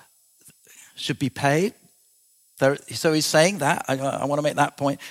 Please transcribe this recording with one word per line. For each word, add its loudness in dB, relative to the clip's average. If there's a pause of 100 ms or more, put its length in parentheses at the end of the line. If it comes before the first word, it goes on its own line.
(960)
should -6
be -2
paid. 0 (840)
There, 2
so -2
he's 2
saying 2
that. 0
I, 0
I -4
wanna -2
make -2
that 0
point. -2 (100)